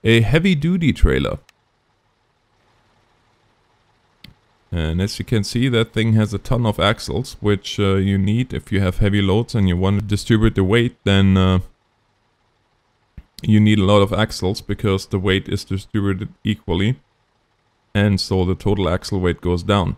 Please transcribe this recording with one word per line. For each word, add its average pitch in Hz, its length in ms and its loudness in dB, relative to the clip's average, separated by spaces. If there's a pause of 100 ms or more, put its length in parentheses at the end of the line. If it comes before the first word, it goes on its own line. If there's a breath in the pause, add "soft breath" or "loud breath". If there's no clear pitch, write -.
a 113 160 6
heavy-duty 165 720 2
trailer. - 460 0 (3250)
And 82 280 -4
as 101 200 -4
you - 40 -6
can 107 200 -2
see, 123 240 -2
that 113 240 -2
thing 113 220 0
has 110 200 0
a - 60 -6
ton 120 260 -2
of 104 140 -2
axles, 92 580 -2
which, - 400 -2
uh, 98 160 2
you 98 240 0
need 104 340 -2
if - 200 -8
you 98 80 0
have 92 180 -2
heavy 101 240 2
loads 98 320 -2
and 101 140 2
you 87 80 0
want 98 240 0
to 104 40 -8
distribute 107 520 0
the 98 80 2
weight, 117 400 0
then, 98 320 4
uh, 92 240 4 (1800)
you 107 180 4
need 107 180 4
a 98 60 2
lot 101 160 6
of 98 120 2
axles 98 480 -4
because 98 460 -4
the 98 140 -4
weight 95 280 0
is 98 140 -6
distributed 98 680 -6 (120)
equally. 104 560 -2 (960)
And 101 260 2
so 95 240 -2
the 90 120 -2
total 98 320 -2
axle 90 320 -4
weight 87 200 -2
goes 87 220 -4
down. 101 360 0